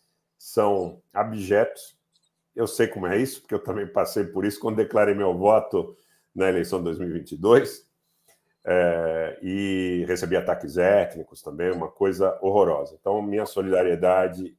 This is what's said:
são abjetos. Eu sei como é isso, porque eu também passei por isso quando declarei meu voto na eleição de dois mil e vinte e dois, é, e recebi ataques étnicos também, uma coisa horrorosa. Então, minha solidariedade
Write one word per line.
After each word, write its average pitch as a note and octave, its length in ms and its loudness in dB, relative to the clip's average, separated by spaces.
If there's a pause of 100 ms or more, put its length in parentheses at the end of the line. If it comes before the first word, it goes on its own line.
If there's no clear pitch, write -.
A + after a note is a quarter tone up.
(360)
são G2 640 0 (120)
abjetos. G#2 840 -2 (600)
Eu A#2 100 0
sei A2+ 220 0
como F#2+ 180 -6
é F#2 100 0
isso, C3 240 -4
porque - 140 -8
eu G2 80 -4
também G2+ 240 -6
passei - 380 -2
por F#2 200 -4
isso G2+ 160 -4
quando A2+ 160 -4
declarei G#2 380 2
meu F#2+ 220 0
voto G2+ 600 2 (380)
na F#2+ 140 2
eleição F2+ 300 0
de F2 60 -4
dois E2 140 -4
mil F2+ 100 -6
e E2 40 -6
vinte D#2+ 200 -10
e D2+ 40 -8
dois, A2 520 4 (800)
é, E2+ 760 0
e F#2+ 640 -2
recebi F2+ 280 -2
ataques E2+ 400 -4
étnicos F2+ 680 0
também, D#2+ 280 -4
uma E2+ 180 -4
coisa F#2+ 520 0
horrorosa. E2+ 580 2
Então, G#2 240 -2
minha G2+ 240 -4
solidariedade F#2 1120 0